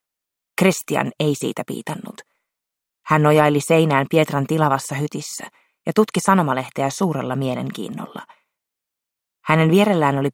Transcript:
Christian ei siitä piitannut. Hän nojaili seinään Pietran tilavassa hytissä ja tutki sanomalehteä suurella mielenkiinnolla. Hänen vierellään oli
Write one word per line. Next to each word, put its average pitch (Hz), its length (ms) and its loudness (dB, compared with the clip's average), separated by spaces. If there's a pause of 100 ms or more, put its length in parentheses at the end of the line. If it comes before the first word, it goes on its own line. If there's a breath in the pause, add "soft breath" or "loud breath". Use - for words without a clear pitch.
(600)
Christian 143 580 0
ei 151 160 0
siitä - 320 -6
piitannut. - 540 -12 (840)
Hän 156 180 2
nojaili 147 380 4
seinään 151 480 2
Pietran 147 380 2
tilavassa 147 480 -2
hytissä 147 520 -8 (380)
ja 160 100 -4
tutki 214 240 2
sanomalehteä 139 720 0
suurella 131 460 -4
mielenkiinnolla. 131 880 -8 (1200 soft breath)
Hänen 160 260 4
vierellään 170 460 2
oli 139 160 0